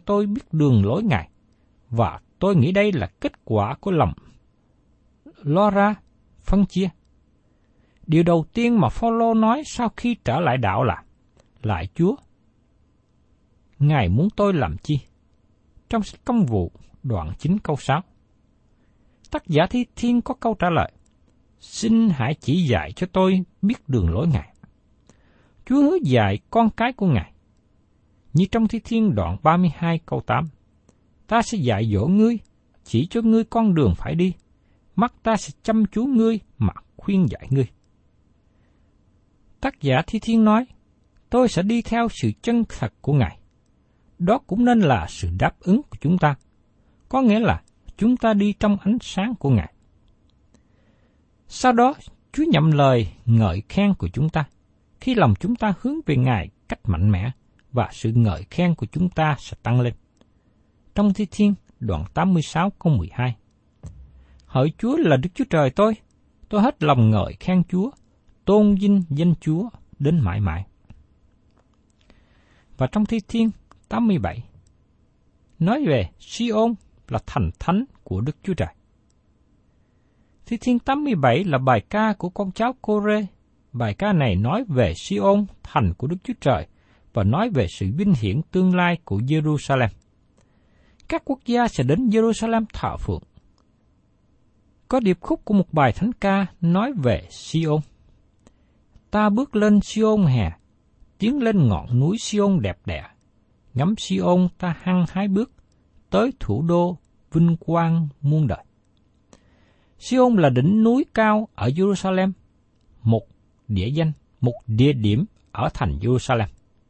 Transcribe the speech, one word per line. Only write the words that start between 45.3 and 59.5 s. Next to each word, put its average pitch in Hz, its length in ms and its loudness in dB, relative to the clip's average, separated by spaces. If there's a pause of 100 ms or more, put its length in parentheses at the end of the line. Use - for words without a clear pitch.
đáp 139 200 -2
ứng 208 240 0
của - 180 -18
chúng 175 160 0
ta. 147 180 0 (720)
Có 262 120 0
nghĩa 220 180 4
là 139 220 0 (360)
chúng 240 200 2
ta 226 160 0
đi 202 200 0
trong 208 280 0
ánh 220 200 0
sáng 208 340 -6
của - 140 -2
Ngài. 117 240 0 (1700)
Sau - 260 0
đó, 247 200 4 (380)
Chúa 294 200 -2
nhậm 156 200 4
lời 135 360 4 (180)
ngợi 107 440 2
khen 196 240 2
của 92 140 -6
chúng 139 220 -2
ta. 156 160 -4 (540)
Khi 254 160 -2
lòng 143 240 4
chúng 226 160 -4
ta 214 260 -2
hướng 277 140 -4 (100)
về 151 100 0
Ngài 123 340 0 (180)
cách - 160 -10
mạnh 95 280 0
mẽ, 101 200 -2 (400)
và 117 200 -2
sự - 200 -6
ngợi 107 380 0
khen 175 260 0
của 117 100 -10
chúng 175 240 -4
ta 156 300 -2
sẽ - 240 -18